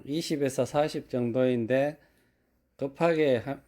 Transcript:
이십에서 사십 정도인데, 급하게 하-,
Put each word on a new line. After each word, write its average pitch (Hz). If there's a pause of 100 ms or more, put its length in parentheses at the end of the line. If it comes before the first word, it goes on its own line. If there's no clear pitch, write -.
이십에서 143
사십 147
정도인데, 127 (760)
급하게 147
하-, 135